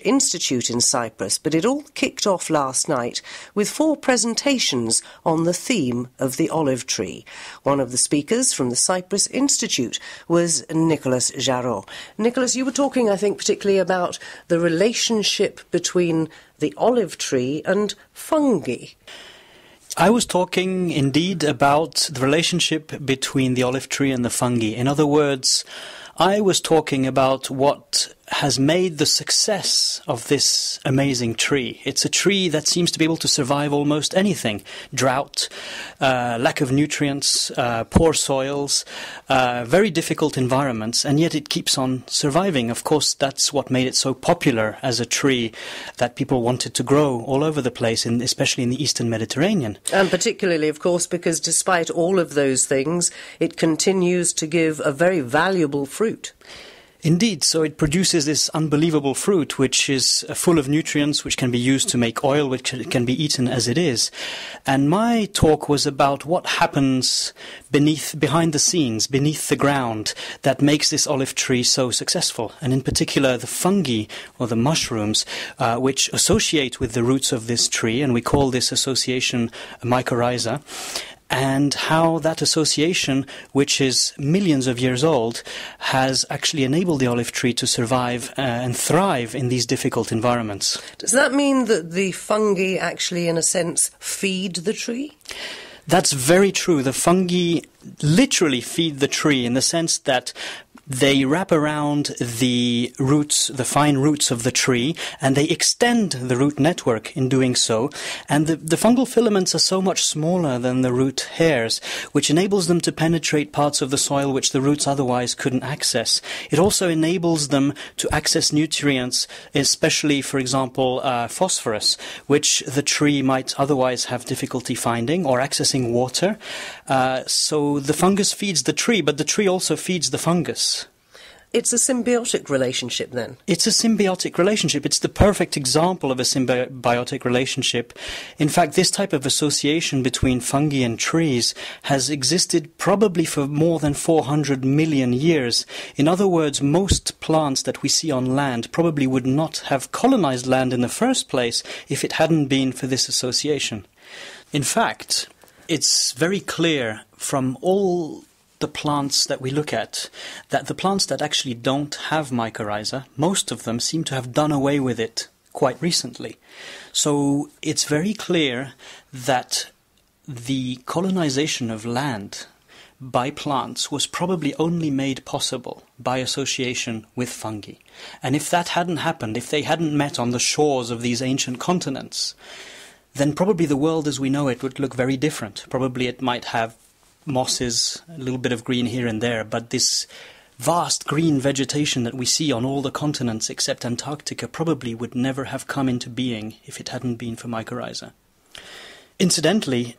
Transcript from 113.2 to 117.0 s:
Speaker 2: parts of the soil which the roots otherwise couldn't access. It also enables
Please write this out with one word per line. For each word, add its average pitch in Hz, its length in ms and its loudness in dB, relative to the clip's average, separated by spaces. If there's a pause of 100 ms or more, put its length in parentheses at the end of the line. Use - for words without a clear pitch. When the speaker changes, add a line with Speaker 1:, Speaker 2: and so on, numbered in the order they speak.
Speaker 2:
parts 147 280 0
of 135 80 -2
the 139 80 0
soil 139 360 0
which 131 180 0
the 139 80 2
roots 143 260 2
otherwise 123 480 0
couldn't 127 300 -2
access. 123 560 -2 (300)
It 147 100 2
also 190 300 4
enables 165 600 2